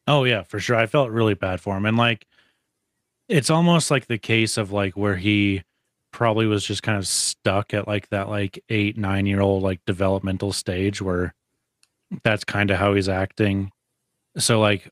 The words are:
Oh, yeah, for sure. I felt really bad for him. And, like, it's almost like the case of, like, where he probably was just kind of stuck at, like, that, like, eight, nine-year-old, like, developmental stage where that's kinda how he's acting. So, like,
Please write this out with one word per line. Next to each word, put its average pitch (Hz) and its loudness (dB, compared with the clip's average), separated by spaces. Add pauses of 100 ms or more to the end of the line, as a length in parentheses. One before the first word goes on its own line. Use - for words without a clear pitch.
Oh, 143 4
yeah, 117 0
for 104 -10
sure. 120 0
I 113 4
felt 131 0
really 110 2
bad 92 -4
for 98 -4
him. 101 -2
And, 110 2
like, 117 0 (1000)
it's 160 2
almost 170 4
like 135 0
the 117 -4
case 110 0
of, 101 -4
like, 98 -2
where 101 0
he 101 0 (480)
probably 113 0
was 104 0
just - -6
kind 107 -2
of 95 -6
stuck - -2
at, 101 -4
like, 104 -4
that, 101 -4
like, 104 -6
eight, 107 -2
nine-year-old, 98 2
like, 95 -2
developmental 95 -2
stage 98 -4
where 90 -4 (880)
that's 107 0
kinda 101 0
how 101 2
he's 98 0
acting. 98 -2 (640)
So, 113 2
like, 104 2